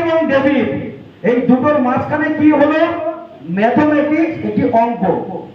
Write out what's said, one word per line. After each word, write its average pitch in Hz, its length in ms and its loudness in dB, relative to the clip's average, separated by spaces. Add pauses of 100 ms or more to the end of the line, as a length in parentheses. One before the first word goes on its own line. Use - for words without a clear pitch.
এবং 320 140 0 (140)
ডেবিট 269 380 0 (640)
এই 247 60 2 (120)
দুটোর 294 280 2 (100)
মাঝখানে 294 400 -2 (120)
কি 302 100 4 (120)
হলো? 311 200 2 (760)
ম্যাথমেটিক্স, 302 800 2 (120)
একটি 214 140 0 (200)
অঙ্ক। 233 200 -2 (520)